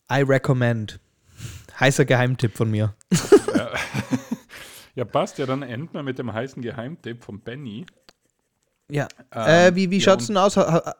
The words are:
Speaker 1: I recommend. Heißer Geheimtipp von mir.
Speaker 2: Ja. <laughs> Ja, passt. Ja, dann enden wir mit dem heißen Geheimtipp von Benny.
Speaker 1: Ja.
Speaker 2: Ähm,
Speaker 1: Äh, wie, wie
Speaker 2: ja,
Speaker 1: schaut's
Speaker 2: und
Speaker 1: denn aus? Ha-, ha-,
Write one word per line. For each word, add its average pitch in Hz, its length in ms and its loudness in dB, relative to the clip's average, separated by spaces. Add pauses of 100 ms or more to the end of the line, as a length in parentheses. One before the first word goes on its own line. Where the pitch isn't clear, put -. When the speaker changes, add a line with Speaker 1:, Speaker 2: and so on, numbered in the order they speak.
(120)
Speaker 1:
I 135 100 2
recommend. 123 800 2 (800)
Heißer 139 260 4
Geheimtipp 127 520 0
von 110 120 0
mir. 107 240 0 (600)
Speaker 2:
Ja. 120 200 -2
<laughs> - 40 -6 (1160)
Ja, 123 60 -2
passt. 147 360 -2
Ja, 139 60 -2
dann 131 160 -4
enden 127 320 -10
wir 151 100 -8
mit 135 160 -6
dem 123 120 -6
heißen 120 300 -6
Geheimtipp 120 640 -10
von 104 160 -14
Benny. 127 440 -12 (1040)
Speaker 1:
Ja. 143 200 -4 (240)
Speaker 2:
Ähm, 170 400 4
Speaker 1:
Äh, - 20 -4
wie, 185 160 0
wie 196 60 0
Speaker 2:
ja, 180 60 0
Speaker 1:
schaut's 196 260 4
Speaker 2:
und 208 60 -2
Speaker 1:
denn 185 80 2
aus? 202 120 2
Ha-, 185 160 2
ha-, - 280 0